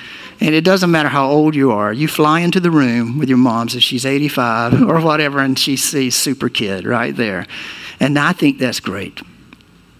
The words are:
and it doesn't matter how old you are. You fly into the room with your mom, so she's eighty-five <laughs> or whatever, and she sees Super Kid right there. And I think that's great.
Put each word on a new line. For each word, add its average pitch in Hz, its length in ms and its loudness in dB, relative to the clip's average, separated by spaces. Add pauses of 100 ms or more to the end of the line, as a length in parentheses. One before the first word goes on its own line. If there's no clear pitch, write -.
(400)
and 156 140 2
it 160 100 2
doesn't 185 260 4
matter 151 180 2
how 135 220 0
old 151 240 4
you 135 180 4
are. 104 200 0
You 143 140 -2
fly 156 340 2
into 175 200 0
the 175 100 2
room 123 480 2
with 127 100 -2
your 127 100 4
mom, 117 300 2
so 120 100 -6
she's 123 280 -2
eighty-five 127 760 0
<laughs> 214 60 4
or 165 120 2
whatever, 151 400 0
and 135 180 0
she 139 180 -2
sees 131 380 -2
Super 131 340 -2
Kid 98 380 -4
right 120 280 -2
there. 95 320 -4 (540)
And 143 180 0
I 151 140 2
think 143 260 0
that's 123 220 -4
great. 98 400 -10 (800)